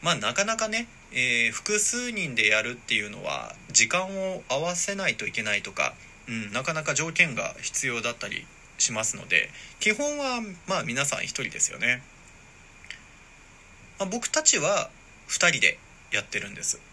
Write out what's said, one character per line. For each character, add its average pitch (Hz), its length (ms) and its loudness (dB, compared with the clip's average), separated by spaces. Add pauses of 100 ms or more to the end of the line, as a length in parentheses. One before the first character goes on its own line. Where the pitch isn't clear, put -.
ま 165 100 2
あ、 160 40 4
な 120 180 0
か 196 120 4
な 220 120 0
か 220 100 0
ね、 226 200 -2 (240)
え 120 380 4
ー、 - 20 -2
複 208 280 0
数 240 320 0
人 175 240 -4
で 110 120 6
や 107 140 6
る 117 100 -2
っ 123 40 -6
て - 180 -4
い 107 120 2
う 104 40 -10
の 101 160 -12
は、 65 300 -6 (160)
時 - 180 6
間 190 460 0
を - 120 -10
合 135 120 2
わ 175 160 -2
せ 196 200 -2
な 190 140 0
い 110 60 0
と 104 120 -6
い 101 40 -6
け 117 120 -4
な 107 120 0
い 101 80 -2
と 98 80 -10
か、 - 240 -2 (320)
う 117 40 -8
ん、 110 220 -4
な 127 100 -2
か 160 100 -2
な 156 100 -2
か 151 100 0
条 160 180 0
件 160 240 2
が - 260 -4
必 - 260 -4
要 120 140 -2
だ 120 100 -2
っ 113 40 -6
た 104 120 -8
り - 180 -8 (320)
し - 140 2
ま 110 120 -2
す - 140 -2
の - 100 -14
で、 82 220 4 (300)
基 214 120 4
本 294 260 0
は、 254 240 -2 (260)
ま 185 120 0
あ、 127 40 -4
皆 139 220 -2
さ - 140 -2
ん - 40 -4
一 - 60 -6 (120)
人 131 40 -4
で - 140 -8
す - 120 2
よ - 80 -12
ね。 123 220 0 (2000)
ま 196 80 -2
あ、 190 40 -8
僕 233 180 -4
た 311 160 2
ち 269 160 6
は 175 300 2 (380)
二 - 220 4
人 147 100 2
で - 200 4 (320)
や 104 100 0
っ - 20 -6
て - 160 -4
る 101 100 -6
ん 101 60 -12
で - 80 -12
す。 - 160 -4 (140)